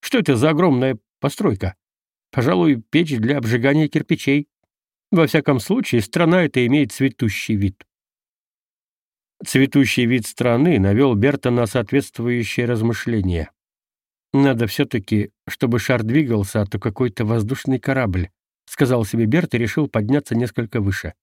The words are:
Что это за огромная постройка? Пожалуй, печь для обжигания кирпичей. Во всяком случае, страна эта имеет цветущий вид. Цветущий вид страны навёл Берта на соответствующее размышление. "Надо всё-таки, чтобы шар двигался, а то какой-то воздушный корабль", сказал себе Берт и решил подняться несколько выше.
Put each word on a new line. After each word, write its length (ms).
Что 160
это 180
за 140
огромная 480
постройка? 560
Пожалуй, 500
печь 340
для 220
обжигания 500
кирпичей. 600
Во 160
всяком 320
случае, 420
страна 420
эта 220
имеет 260
цветущий 640
вид. 300
Цветущий 600
вид 200
страны 540
навёл 340
Берта 380
на 160
соответствующее 960
размышление. 880
"Надо 340
всё-таки, 680
чтобы 320
шар 240
двигался, 580
а 40
то 140
какой-то 460
воздушный 540
корабль", 500
сказал 380
себе 220
Берт 280
и 40
решил 320
подняться 460
несколько 440
выше. 440